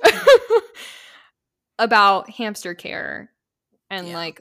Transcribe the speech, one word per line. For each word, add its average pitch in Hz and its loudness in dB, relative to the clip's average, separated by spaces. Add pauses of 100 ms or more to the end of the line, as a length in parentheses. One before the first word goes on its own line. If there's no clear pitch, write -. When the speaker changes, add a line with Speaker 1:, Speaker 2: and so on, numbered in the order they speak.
Speaker 1:
<laughs> - -2
about 208 2
hamster 208 -12
care - -14 (600)
and, 185 -14
Speaker 2:
Yeah. 175 -16
Speaker 1:
like, 165 -14